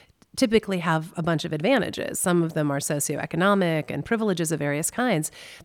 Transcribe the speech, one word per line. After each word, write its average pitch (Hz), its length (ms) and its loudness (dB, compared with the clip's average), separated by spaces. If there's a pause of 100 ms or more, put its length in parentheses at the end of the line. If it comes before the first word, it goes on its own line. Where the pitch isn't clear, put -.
(360)
typically 208 440 2
have 160 360 0
a 170 60 0
bunch 160 220 0
of 160 80 -6
advantages. 196 640 0
Some 175 240 2
of 165 120 -2
them 151 180 2
are 139 80 0
socioeconomic 165 1080 0
and - 160 -4
privileges 196 460 -2
of 156 80 0
various 147 320 -2
kinds 220 400 0 (340)